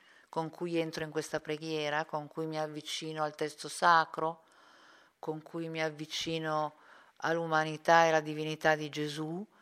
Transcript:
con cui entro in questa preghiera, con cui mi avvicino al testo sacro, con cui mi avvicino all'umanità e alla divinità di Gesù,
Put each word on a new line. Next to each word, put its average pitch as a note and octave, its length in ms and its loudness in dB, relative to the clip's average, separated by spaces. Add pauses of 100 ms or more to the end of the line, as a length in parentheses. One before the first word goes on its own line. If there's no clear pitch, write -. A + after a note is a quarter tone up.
(300)
con D#3+ 200 -4
cui E3+ 280 -4
entro D#3+ 260 -2
in D#3 80 -8
questa D3+ 300 -4
preghiera, D#3 640 -4
con D3+ 240 -8
cui D#3+ 180 -6
mi D#3 100 -6
avvicino D#3 640 -6
al D3+ 140 -2
testo D3+ 320 -6
sacro, E3 800 2 (720)
con D#3 220 -6
cui E3 260 -8
mi D#3+ 160 -2
avvicino D#3 920 -2 (480)
all'umanità D#3+ 800 4
e - 40 6
alla D#3 120 4
divinità D#3 540 0
di D3+ 140 -4
Gesù, D#3 560 -4 (160)